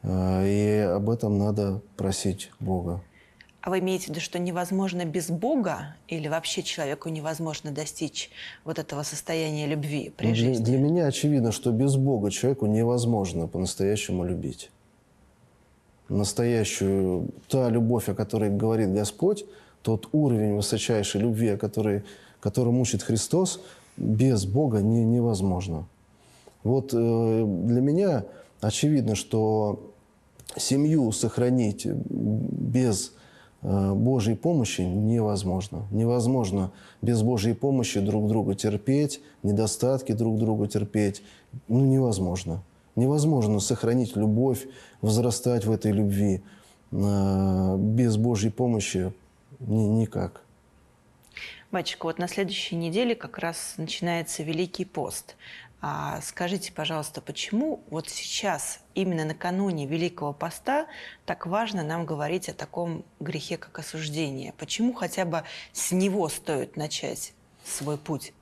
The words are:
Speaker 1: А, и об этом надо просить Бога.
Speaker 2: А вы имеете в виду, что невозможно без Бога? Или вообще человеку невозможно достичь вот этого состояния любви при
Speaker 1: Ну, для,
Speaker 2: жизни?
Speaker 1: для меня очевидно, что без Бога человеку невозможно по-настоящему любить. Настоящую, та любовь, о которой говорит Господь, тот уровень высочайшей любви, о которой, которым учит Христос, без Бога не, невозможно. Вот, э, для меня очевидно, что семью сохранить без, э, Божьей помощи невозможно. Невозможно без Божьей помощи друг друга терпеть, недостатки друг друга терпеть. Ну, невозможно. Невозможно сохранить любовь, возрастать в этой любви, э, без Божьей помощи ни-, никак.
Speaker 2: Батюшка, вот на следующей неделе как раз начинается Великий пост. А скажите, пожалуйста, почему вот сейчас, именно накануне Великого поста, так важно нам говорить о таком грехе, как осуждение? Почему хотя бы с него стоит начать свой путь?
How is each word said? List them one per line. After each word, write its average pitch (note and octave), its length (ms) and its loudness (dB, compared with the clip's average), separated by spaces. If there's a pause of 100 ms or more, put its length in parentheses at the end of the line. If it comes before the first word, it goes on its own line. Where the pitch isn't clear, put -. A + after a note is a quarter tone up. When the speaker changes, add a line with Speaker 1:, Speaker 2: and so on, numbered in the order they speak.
Speaker 1:
А, F#2 420 0
и G#2 360 2
об G2+ 300 0
этом A2 280 0
надо G2+ 420 0 (160)
просить F#2+ 600 -2
Бога. F#2 440 -2 (580)
Speaker 2:
А F3+ 100 -6
вы F#3+ 80 0
имеете F#3 280 -2
в - 20 -12
виду, D#3+ 120 -6
что - 180 -6
невозможно F3+ 680 -2
без E3 260 -4
Бога? E3+ 640 -2 (140)
Или D#3 200 -6
вообще D#3+ 340 -2
человеку D3+ 480 -6
невозможно D#3 600 -6
достичь D3+ 600 -6 (340)
вот D#3+ 140 -6
этого D3+ 260 -6
состояния D3+ 600 -4
любви D3 500 -4
при A2 120 0
Speaker 1:
Ну, A2+ 60 4
для, A2+ 120 2
Speaker 2:
жизни? A#2+ 180 2
Speaker 1:
для B2 140 4
меня D#3 280 4
очевидно, C3+ 460 2
что - 180 0
без C3+ 260 4
Бога C3 340 2
человеку B2 360 0
невозможно A2 800 2
по-настоящему F#2 760 0
любить. F2 460 -4 (1400)
Настоящую, G2 1200 0 (200)
та B2+ 220 2
любовь, A2+ 380 2
о G2 60 -2
которой G#2+ 360 0
говорит A2 420 2
Господь, E3 540 0 (360)
тот A2 300 -2
уровень A2+ 440 4
высочайшей G#2 640 0
любви, A2+ 300 2
о G2 60 2
которой, G#2 460 0 (380)
которым B2 400 2
учит A2 220 0
Христос, D#3+ 580 0 (360)
без A2 480 2
Бога A2 380 2
не, A2+ 220 4
невозможно. G2 800 0 (800)
Вот, B2 280 0
э, A#2 40 0
для A2+ 840 2
меня D3+ 440 2 (360)
очевидно, A2 540 2
что G#2+ 800 0 (640)
семью C#3+ 560 2
сохранить A#2+ 720 0
без, - 1300 0 (500)
э, G2 320 2
Божьей A2+ 420 2
помощи D3 460 0
невозможно. G2+ 1080 0
Невозможно A2 840 2 (280)
без A2+ 220 2
Божьей A2+ 320 2
помощи C3 460 0
друг G#2 280 2
друга G#2 260 2
терпеть, C3+ 640 0 (220)
недостатки A2 720 0
друг A2 260 2
друга A2 300 2
терпеть. G#2 540 0 (460)
Ну, B2+ 180 4
невозможно. F#2+ 760 2 (320)
Невозможно C3 640 4
сохранить A#2 580 0
любовь, A2 500 2 (340)
возрастать A#2 640 2
в A2 80 2
этой G#2+ 200 2
любви, G2 500 2 (500)
э, G3 840 2
без A2+ 380 2
Божьей A2+ 340 2
помощи G#2 600 0 (480)
ни-, A2 400 2
никак. G2 420 -4 (1300)
Speaker 2:
Батюшка, F3 340 -4
вот E3 140 -4
на F3+ 100 -2
следующей - 480 -4
неделе F#3+ 380 0
как - 240 -12
раз - 400 -6
начинается E3 640 -4
Великий F3 420 -4
пост. - 520 -8 (440)
А D3 400 -6
скажите, F3+ 500 -6
пожалуйста, D3+ 520 -6
почему B3+ 640 -4
вот D#3 220 -8
сейчас, - 720 -6 (140)
именно F3+ 300 0
накануне F3 640 -2
Великого D#3+ 480 -4
поста, C4 520 -4 (380)
так - 220 -8
важно G3+ 360 -2
нам E3 220 -4
говорить D#3 460 -4
о - 20 -12
таком E3+ 520 -8 (160)
грехе, D#3 360 -6
как - 220 -16
осуждение? D3+ 800 -6
Почему A#3 340 -2
хотя F#3+ 320 -4
бы E3 180 -2 (300)
с - 200 -4
него F#3 360 2
стоит - 480 -6
начать - 560 -8 (320)
свой D3 320 -6
путь? D3 460 -8